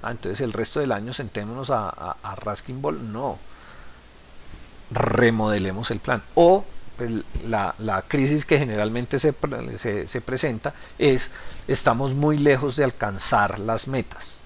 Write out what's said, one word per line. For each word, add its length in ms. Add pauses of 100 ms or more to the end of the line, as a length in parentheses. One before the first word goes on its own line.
Ah, 100
entonces 280
el 140
resto 260
del 140
año 200
sentémonos 560
a, 200
a, 340
a 120
rasking 460
ball. 300
No. 280 (1500)
Remodelemos 1000
el 80
plan. 240 (120)
O, 280 (320)
pues, 160 (340)
la, 340
la 240
crisis 420
que 120
generalmente 640
se 140
pre-, 460
se, 280
se 140
presenta 520 (240)
es, 340 (360)
estamos 460
muy 240
lejos 380
de 80
alcanzar 760
las 280
metas. 580